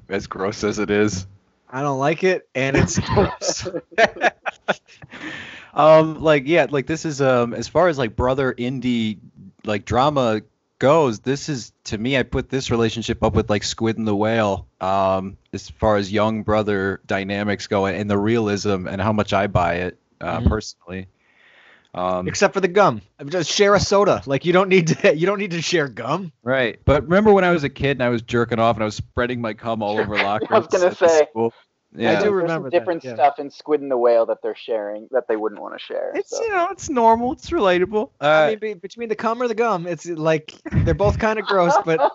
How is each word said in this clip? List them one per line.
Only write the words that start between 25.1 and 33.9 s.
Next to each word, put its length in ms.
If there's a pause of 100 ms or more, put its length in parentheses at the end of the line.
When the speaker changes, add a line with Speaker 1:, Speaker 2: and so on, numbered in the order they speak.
Speaker 2:
<laughs> 20
you 100
don't 120
need 140
to 100
share 260
gum. 440 (100)
Speaker 1:
Right. 440
But 180
remember 300
when 100
I 60
was 140
a 60
kid 280
and 40
I 60
was 140
jerking 360
off 180
and 60
I 40
was 100
spreading 460
my 100
cum 300
all 160
over 160
Speaker 3:
<laughs> 40
I 40
was 180 (100)
Speaker 1:
lockers 180
Speaker 3:
gonna 180
Speaker 1:
at 120
the 100
Speaker 3:
say. 220
Speaker 1:
school? 220 (420)
Speaker 2:
I 80
Speaker 1:
Yeah. 160
Speaker 2:
do 60
Speaker 3:
There's 100
Speaker 2:
remember 360
Speaker 3:
some 80
different 260
Speaker 2:
that, 40
yeah. 60
Speaker 3:
stuff 240
in 120
Squid 300
and 100